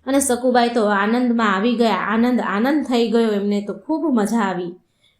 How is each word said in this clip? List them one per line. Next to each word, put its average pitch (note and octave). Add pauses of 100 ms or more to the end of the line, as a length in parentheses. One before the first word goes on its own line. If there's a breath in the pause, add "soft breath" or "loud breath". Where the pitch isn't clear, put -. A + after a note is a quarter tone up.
અને C4+
સકુબાઈ A#3+
તો A#3
આનંદમાં A3
આવી A3+
ગયા, A3
આનંદ, A3
આનંદ B3
થઈ A#3
ગયો A3+
એમને, G3+
તો G3+
ખૂબ D4+
મજા G#3
આવી. F3+ (460)